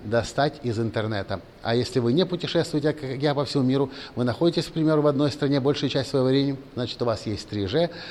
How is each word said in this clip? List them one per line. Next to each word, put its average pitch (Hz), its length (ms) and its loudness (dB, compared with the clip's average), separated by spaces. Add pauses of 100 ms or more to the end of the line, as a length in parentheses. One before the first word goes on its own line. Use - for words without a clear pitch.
достать 117 580 0
из 117 180 -2
интернета. 107 600 -2 (220)
А 110 100 0
если 123 260 0
вы 120 140 4
не 180 140 4
путешествуете, 156 680 0
как 135 260 -6
я, 147 140 2
по 143 120 0
всему 139 180 0
миру, 131 260 2 (260)
вы 117 80 0
находитесь, 156 420 2
к - 60 -12
примеру, 156 300 2
в 147 60 6
одной 143 240 2
стране 143 280 2
большую 135 300 2
часть 131 220 -2
своего 131 160 4
времени, 139 300 2 (180)
значит, 123 260 -4
у 120 40 0
вас 110 200 -2
есть 104 240 -6
три 101 160 -2
Ж, 156 240 0 (220)